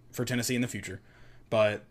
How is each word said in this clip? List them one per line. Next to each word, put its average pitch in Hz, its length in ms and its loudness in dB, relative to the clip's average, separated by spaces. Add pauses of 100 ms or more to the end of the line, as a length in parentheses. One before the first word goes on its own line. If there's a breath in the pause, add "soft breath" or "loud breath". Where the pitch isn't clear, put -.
(120)
for 127 140 -4
Tennessee 123 300 -2
in 120 60 0
the 127 60 -2
future. 95 340 -10 (480 soft breath)
But 107 420 4